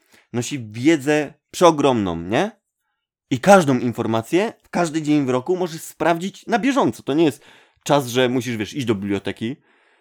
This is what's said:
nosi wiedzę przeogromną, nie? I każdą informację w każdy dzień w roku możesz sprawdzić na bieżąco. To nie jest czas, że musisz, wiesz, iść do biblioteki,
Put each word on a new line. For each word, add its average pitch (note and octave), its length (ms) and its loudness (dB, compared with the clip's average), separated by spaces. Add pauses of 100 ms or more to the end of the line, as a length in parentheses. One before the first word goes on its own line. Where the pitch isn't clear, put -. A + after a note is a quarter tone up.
(320)
nosi A#2+ 380 -6
wiedzę C#3+ 640 0 (160)
przeogromną, C3 680 2
nie? A2+ 340 -2 (800)
I C3 100 -2
każdą D#3+ 380 6
informację A2+ 760 -2 (100)
w - 60 -20
każdy D#3+ 340 -4
dzień D3 240 2
w B2+ 40 -2
roku B2+ 260 -2
możesz E3 260 -6
sprawdzić E3+ 640 -4
na A#3 120 -2
bieżąco. A#3+ 440 -2
To C3+ 120 -4
nie E3 100 4
jest C#3+ 200 -2 (400)
czas, C#3+ 240 2
że B2 200 2
musisz, B2 280 -4
wiesz, G#2+ 180 -6
iść C3+ 120 -6
do A2+ 80 0
biblioteki, G2+ 640 -6 (440)